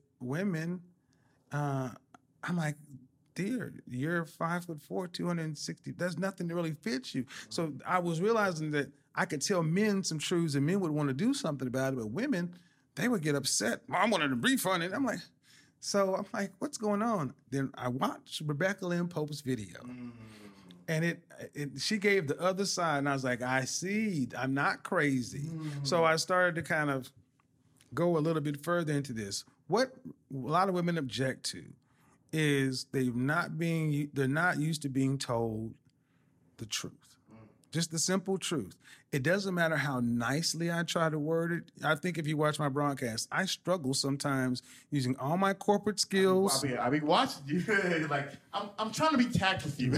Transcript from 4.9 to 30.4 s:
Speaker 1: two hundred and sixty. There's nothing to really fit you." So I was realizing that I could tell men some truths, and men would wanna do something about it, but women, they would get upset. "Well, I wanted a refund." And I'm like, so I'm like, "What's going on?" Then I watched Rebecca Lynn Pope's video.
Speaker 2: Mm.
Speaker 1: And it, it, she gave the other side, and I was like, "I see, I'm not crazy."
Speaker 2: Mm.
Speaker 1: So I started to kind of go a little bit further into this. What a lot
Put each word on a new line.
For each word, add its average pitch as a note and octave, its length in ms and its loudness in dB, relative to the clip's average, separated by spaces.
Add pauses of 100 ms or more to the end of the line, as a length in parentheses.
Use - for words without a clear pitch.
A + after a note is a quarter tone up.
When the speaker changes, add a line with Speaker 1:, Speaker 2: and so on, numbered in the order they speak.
Speaker 1:
two F3 180 -4
hundred E3+ 200 0
and D3+ 120 -6
sixty. - 320 -10
There's E3+ 260 -4
nothing F#3 320 -4
to E3+ 60 -4
really E3 260 -2
fit B3 320 -4
you." B2 140 -4 (220)
So E3 240 -4 (120)
I F3+ 140 2
was E3+ 220 0
realizing F#3+ 500 2
that C#3+ 180 0 (280)
I F3+ 100 2
could D3+ 160 -4
tell F3+ 220 2
men G3 400 2
some D3+ 160 -4
truths, E3+ 340 0
and C#3 100 4
men F3+ 160 2
would E3 120 0
wanna D3 200 2
do G#3+ 220 2
something C#3+ 320 -4
about C3+ 260 0
it, C3 40 -2
but A2+ 100 -4
women, F3 480 -2 (400)
they A#3 140 0
would A3+ 120 2
get D3 140 2
upset. G3+ 540 0
"Well, D#3 120 2
I G#3+ 80 6
wanted D#3 240 4
a B2 40 2
refund." F#3 480 2
And F#3 100 -4
I'm C4+ 100 0
like, F3 160 0 (600)
so G3 340 2
I'm G3+ 180 -2
like, G3 280 -4
"What's D4 180 -6
going G#3 240 0
on?" F#3 320 0 (160)
Then C3+ 240 0
I B2+ 140 -4
watched D3 540 -4
Rebecca F3+ 440 0
Lynn F3 220 0
Pope's D3+ 320 -4
video. G#2+ 420 -4
Speaker 2:
Mm. B2 300 -12 (760)
Speaker 1:
And D#3+ 160 0
it, E3+ 180 -2 (320)
it, C#3+ 260 -8
she G#3+ 180 0
gave G3 300 4
the C#3+ 120 -2
other F#3+ 240 0
side, E3 340 0
and C#3+ 100 2
I C#3+ 40 2
was C3+ 120 -2
like, B2 180 0
"I C3 220 2
see, F#3 640 -2 (100)
I'm C3+ 160 0
not D#3+ 280 0
crazy." C#3 680 0
Speaker 2:
Mm. D3+ 360 -6
Speaker 1:
So E3 180 4
I D#3+ 120 6
started F3+ 380 4
to E3 80 -2
kind D#3 280 0
of C3+ 200 -2 (840)
go E3+ 220 4
a D3+ 40 4
little D#3 220 2
bit C#3+ 200 -4
further E3+ 300 0
into C#3 200 0
this. G2+ 320 -6 (240)
What A#3+ 260 2 (120)
a - 300 -14
lot D#3 320 2